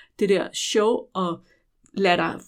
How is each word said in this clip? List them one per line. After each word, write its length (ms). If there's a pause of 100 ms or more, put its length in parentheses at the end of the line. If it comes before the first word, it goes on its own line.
(200)
det 100
der 240
show 440 (160)
og 320 (480)
lade 240
dig 300